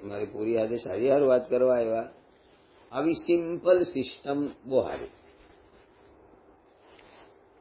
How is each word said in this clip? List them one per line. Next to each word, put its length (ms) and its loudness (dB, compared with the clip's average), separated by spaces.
મારી 220 -6
પોરી 280 -4
સાથે 220 0
સારી 340 -2
હાર 120 4
વાત 280 2
કરવા 260 4
આવ્યા." 340 -2
આવી 220 0
સિમ્પલ 680 2
સિસ્ટમ 680 -4
બહુ 160 2
સારી. 240 -8